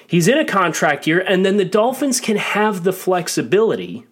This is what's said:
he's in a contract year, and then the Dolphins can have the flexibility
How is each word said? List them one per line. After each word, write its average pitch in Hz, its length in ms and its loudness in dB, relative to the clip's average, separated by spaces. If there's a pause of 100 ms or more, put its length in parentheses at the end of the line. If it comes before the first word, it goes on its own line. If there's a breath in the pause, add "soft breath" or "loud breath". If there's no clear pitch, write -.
he's 170 220 2
in 262 80 4
a 311 80 2
contract 170 640 0
year, 165 200 2
and 190 180 2
then 196 120 2
the 202 80 2
Dolphins 240 560 0
can 214 160 -2
have 202 480 -2
the 185 80 2
flexibility 175 1200 -2